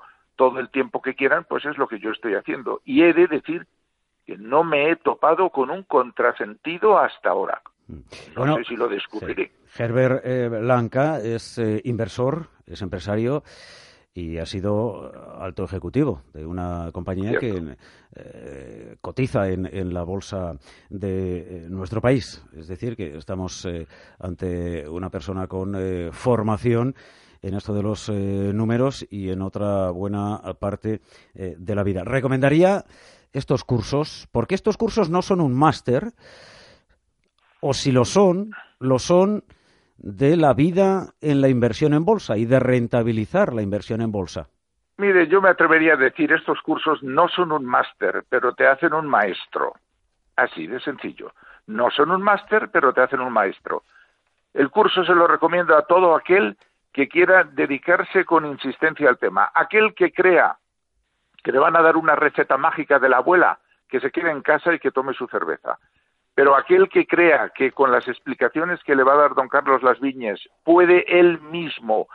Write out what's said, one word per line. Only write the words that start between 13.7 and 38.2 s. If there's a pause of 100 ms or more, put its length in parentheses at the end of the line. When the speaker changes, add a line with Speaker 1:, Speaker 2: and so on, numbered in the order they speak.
Speaker 2:
y
ha
sido
alto
ejecutivo (120)
de
una
compañía
Speaker 1:
Cierto.
Speaker 2:
que, (380)
eh,
cotiza
en,
en
la
bolsa (380)
de,
eh,
nuestro
país. (100)
Es
decir,
que
estamos,
eh, (340)
ante
una
persona
con,
eh,
formación (460)
en
esto
de
los,
eh,
números
y
en
otra
buena (220)
parte, (340)
eh,
de
la
vida.
Recomendaría (480)
estos
cursos,
porque
estos
cursos
no
son
un
máster, (1500)
o
si
lo
son, (280)